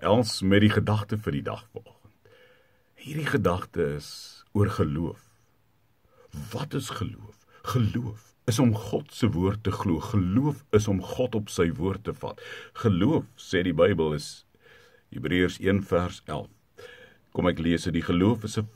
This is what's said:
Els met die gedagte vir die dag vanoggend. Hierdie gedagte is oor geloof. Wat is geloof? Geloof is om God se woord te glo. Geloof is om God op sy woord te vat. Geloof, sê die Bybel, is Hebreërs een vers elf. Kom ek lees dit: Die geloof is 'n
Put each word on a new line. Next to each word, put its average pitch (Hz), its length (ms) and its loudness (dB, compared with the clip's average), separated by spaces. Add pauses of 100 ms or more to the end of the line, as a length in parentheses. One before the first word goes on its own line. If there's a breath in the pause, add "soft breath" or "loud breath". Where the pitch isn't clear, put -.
Els 107 400 2
met 98 220 6
die 104 100 6
gedagte 107 480 0
vir 76 140 -4
die 67 100 -4
dag 52 140 -6 (100)
vanoggend. - 640 -20 (640 soft breath)
Hierdie 147 320 -8
gedagte 90 560 0 (140)
is - 80 -14 (500)
oor 101 160 4
geloof. 80 540 -2 (1200 soft breath)
Wat 139 240 -8
is 143 240 -6
geloof? 107 460 -10 (320 soft breath)
Geloof 113 480 0 (260)
is 110 140 0
om 117 100 6
God - 400 -6
se 110 220 2
woord 98 320 0
te 92 80 -2
glo. 82 260 0
Geloof 107 640 0 (100)
is 107 160 4
om 92 220 0
God 123 260 -2
op 107 160 -6
sy 87 140 2 (100)
woord 95 320 -4
te 73 140 -6
vat. - 180 -10 (400 loud breath)
Geloof, 110 560 4
sê - 320 0
die 82 140 0
Bybel, 80 340 2
is - 300 -12 (680 soft breath)
Hebreërs 90 480 0
een 98 240 2
vers 87 400 -2
elf. - 240 -8 (880 loud breath)
Kom 87 160 2
ek 78 80 -6
lees 82 240 2
dit: 85 140 0
Die 80 100 -2
geloof 104 400 2
is - 80 -8
'n 107 80 0 (100)